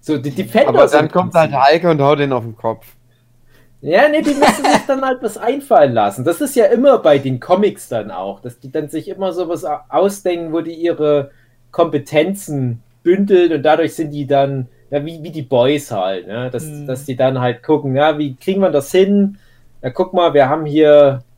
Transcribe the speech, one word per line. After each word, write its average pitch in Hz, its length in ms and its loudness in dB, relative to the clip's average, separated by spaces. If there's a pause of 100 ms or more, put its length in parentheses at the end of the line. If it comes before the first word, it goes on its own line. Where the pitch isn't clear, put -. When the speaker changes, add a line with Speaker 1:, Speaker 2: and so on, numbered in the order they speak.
Speaker 1:
So, 151 180 -4
die 135 120 -6
Defenders 196 380 0
Speaker 2:
Aber - 120 2
dann 139 80 8
Speaker 1:
sind 151 240 2
Speaker 2:
kommt 180 220 -2
halt 160 180 2
Heike 151 380 2
und 156 100 0
haut 143 180 2
den 143 140 -2
auf 120 120 -4
den 113 120 -14
Kopf. 113 300 -8 (920)
Speaker 1:
Ja, 190 280 2
nee, 302 140 0
die 285 120 -2
müssen 277 300 0
sich - 220 2
dann 269 180 -2
halt 262 180 -4
was 214 160 -6
einfallen 220 540 2
lassen. 110 320 -2
Das - 160 -2
ist 294 160 -4
ja 226 100 4
immer 247 320 4
bei 147 200 4
den 131 220 -4
Comics 190 480 -2
dann 107 220 -6
auch, 95 300 -10
dass 123 200 -16
die 135 100 -18
dann 147 180 -6
sich 147 200 -10
immer 190 240 -6
sowas 170 320 -6
a-, 151 240 -6
ausdenken, 170 640 -2
wo 165 80 -2
die 165 140 -8
ihre 151 560 0 (420)
Kompetenzen 151 1080 -2 (220)
bündeln 180 500 2
und 143 120 -4
dadurch 156 300 2
sind 156 180 -6
die 147 140 -8
dann, 139 420 0 (220)
ja, 143 140 -4
wie, 165 180 -12
wie 160 80 -14
die 151 120 -10
Boys 135 480 0
halt, 95 380 -6
ne? 120 220 -8
Dass, 123 140 -8
Speaker 3:
Mhm. 147 220 -14
Speaker 1:
dass 135 180 -10
die 131 120 -8
dann 131 240 0
halt 123 240 -2
gucken, 143 320 0
ja, 151 220 2
wie 143 180 -6
kriegen 196 240 -4
wir 185 100 2
das 143 220 -2
hin? 196 460 2 (420)
Na, 131 100 -6
guck 180 240 -6
mal, 170 200 2
wir 139 140 6
haben 156 160 -2
hier 147 600 4 (140)